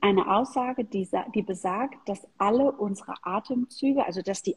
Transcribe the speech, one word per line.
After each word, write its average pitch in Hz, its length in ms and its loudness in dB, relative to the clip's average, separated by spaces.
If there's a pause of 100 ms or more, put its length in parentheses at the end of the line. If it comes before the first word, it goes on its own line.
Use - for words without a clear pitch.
eine 196 320 4
Aussage, 254 520 0
die 196 220 -2
sa-, 185 280 -2
die 208 80 0
besagt, 196 680 -4
dass 196 160 -6 (140)
alle 240 320 4
unsere 202 520 -4
Atemzüge, 254 840 0
also 185 160 -4
dass 196 220 -4
die - 120 -2